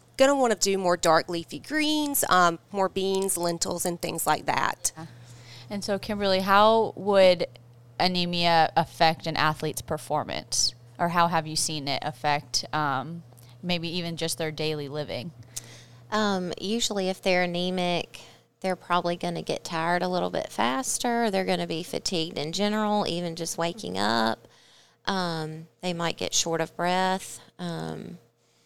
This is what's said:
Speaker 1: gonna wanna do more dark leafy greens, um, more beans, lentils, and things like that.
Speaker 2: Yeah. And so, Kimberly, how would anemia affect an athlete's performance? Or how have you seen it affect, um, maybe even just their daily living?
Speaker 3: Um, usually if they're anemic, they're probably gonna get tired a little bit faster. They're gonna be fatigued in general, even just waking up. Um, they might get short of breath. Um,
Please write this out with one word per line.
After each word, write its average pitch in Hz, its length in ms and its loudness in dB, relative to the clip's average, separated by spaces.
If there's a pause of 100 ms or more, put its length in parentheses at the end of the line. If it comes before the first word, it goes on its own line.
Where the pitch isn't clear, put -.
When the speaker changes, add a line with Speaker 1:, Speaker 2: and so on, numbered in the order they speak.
(160)
Speaker 1:
gonna 269 180 6
wanna 240 220 4
do 196 200 2
more 180 200 2
dark 160 320 4
leafy 170 320 -8
greens, 302 680 0
um, 175 300 6 (120)
more 190 180 0
beans, 190 500 0
lentils, 170 480 -2
and 170 160 -2
things 165 240 -4
like - 200 0
that. - 500 0
Speaker 2:
Yeah. 165 100 -14 (640)
And 202 140 -6
so, 196 140 -2
Kimberly, 196 420 0
how 208 560 6
would 190 500 6 (520)
anemia 175 760 4
affect 160 500 2
an 156 100 -4
athlete's 156 460 0
performance? - 920 -2 (240)
Or 175 100 2
how 170 200 4
have 165 180 0
you 156 100 -6
seen 147 320 -4
it 135 140 -2
affect, 147 640 -2 (100)
um, 151 480 -2 (400)
maybe 175 340 -2
even 170 200 -4
just 165 200 -4
their 160 140 -4
daily 151 380 -4
living? 139 440 -8 (800)
Speaker 3:
Um, 202 500 0
usually 208 480 -2
if 185 140 -4
they're 180 220 4
anemic, 175 760 -2 (400)
they're 185 160 0
probably 175 400 0
gonna 170 260 -4
get 156 220 -6
tired 170 380 0
a 185 60 -2
little 180 220 0
bit - 220 -4
faster. 233 800 0
They're 190 140 0
gonna 180 220 -2
be 160 160 -4
fatigued - 560 -4
in 151 140 -4
general, 208 540 0
even 170 300 -4
just 165 220 -6
waking 165 400 -4
up. 110 480 0 (600)
Um, 165 600 -4 (140)
they 180 120 -4
might 170 240 -2
get - 180 -6
short 165 260 0
of 156 160 -4
breath. 185 640 -2 (180)
Um, 170 600 -8 (480)